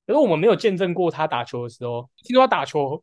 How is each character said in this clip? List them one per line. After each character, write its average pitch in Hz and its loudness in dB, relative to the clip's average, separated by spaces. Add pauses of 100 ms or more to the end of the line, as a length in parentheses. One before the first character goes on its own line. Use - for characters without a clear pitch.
可 226 0
是 294 4
我 285 4
们 160 2
没 180 0
有 208 4
见 196 0
证 175 -2
过 175 -2
他 156 -4
打 120 -4
球 120 -8
的 120 -10
时 120 -14
候。 120 -8 (140)
听 247 -4
说 262 6
他 - -
打 143 0
球 143 -4